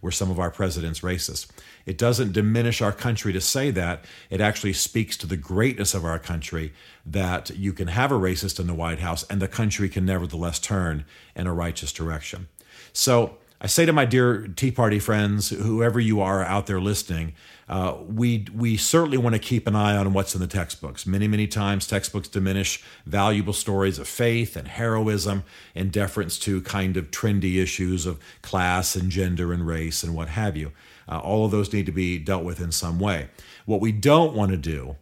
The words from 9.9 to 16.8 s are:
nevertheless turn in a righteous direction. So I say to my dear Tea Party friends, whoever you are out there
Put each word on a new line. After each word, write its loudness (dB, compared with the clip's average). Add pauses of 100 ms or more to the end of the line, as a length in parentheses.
nevertheless -2
turn -2 (280)
in -4
a -2
righteous -4
direction. -8 (440)
So 2 (220)
I -6
say 6
to 4
my 6
dear 4
Tea -2
Party 2
friends, 2
whoever 2
you 4
are 2
out 0
there 0